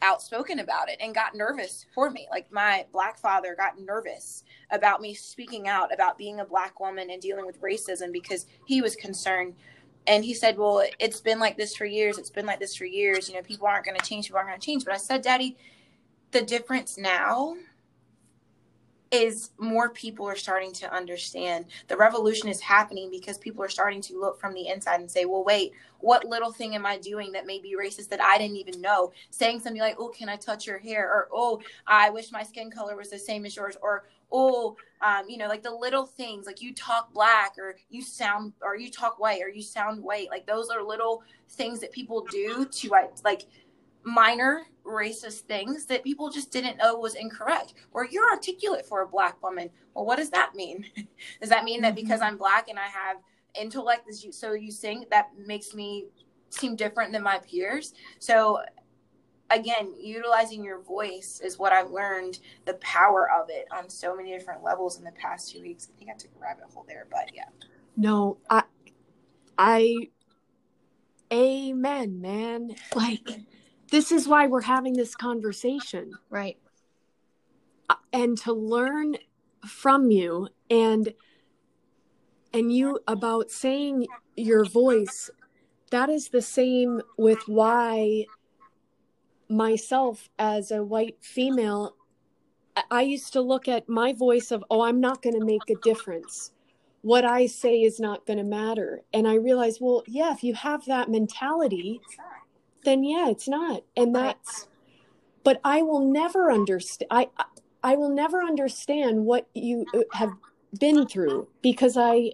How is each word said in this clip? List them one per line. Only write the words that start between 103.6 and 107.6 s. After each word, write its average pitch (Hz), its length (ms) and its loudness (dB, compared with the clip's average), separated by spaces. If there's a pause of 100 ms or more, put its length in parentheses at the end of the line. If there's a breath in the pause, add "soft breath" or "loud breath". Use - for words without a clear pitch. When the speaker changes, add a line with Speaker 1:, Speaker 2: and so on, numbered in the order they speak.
Speaker 3:
And 240 160 4
Speaker 1:
Right. 247 140 2
Speaker 3:
that's, - 400 -8 (760 soft breath)
but 269 200 6
I 294 180 4
will 285 300 4
never 339 360 4
underst-, 196 640 2
I, 240 260 4
I, - 80 -2 (380)